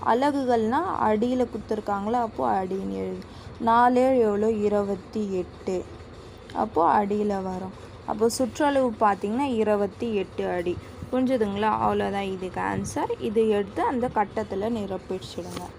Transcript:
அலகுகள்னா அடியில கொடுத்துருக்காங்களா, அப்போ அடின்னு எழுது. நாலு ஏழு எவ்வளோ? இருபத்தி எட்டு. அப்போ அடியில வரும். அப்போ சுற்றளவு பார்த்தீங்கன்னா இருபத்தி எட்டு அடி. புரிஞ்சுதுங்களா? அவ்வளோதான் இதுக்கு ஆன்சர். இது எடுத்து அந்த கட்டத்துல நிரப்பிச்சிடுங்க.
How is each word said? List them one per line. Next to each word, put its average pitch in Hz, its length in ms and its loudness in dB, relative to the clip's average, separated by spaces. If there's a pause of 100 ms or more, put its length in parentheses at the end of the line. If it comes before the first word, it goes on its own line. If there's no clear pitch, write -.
(120)
அலகுகள்னா 254 680 2 (280)
அடியில 247 440 2
கொடுத்துருக்காங்களா, 208 760 -2
அப்போ 247 160 -4 (160)
அடின்னு 190 440 -4
எழுது. 185 200 -6 (360)
நாலு 240 400 6
ஏழு 262 280 6
எவ்வளோ? 208 220 2 (180)
இருபத்தி 202 760 -2
எட்டு. - 420 -6 (800)
அப்போ 220 180 0 (180)
அடியில 208 500 0
வரும். 185 260 -8 (300)
அப்போ 220 240 2
சுற்றளவு 262 680 2
பார்த்தீங்கன்னா 214 480 2 (140)
இருபத்தி 208 540 0
எட்டு 190 400 -2
அடி. 175 220 -2 (340)
புரிஞ்சுதுங்களா? 220 600 2 (140)
அவ்வளோதான் 196 500 0
இதுக்கு 185 260 -6
ஆன்சர். 196 580 -2
இது 220 380 2
எடுத்து 202 260 -2
அந்த 254 320 0
கட்டத்துல 208 640 -2
நிரப்பிச்சிடுங்க. 185 840 -8 (160)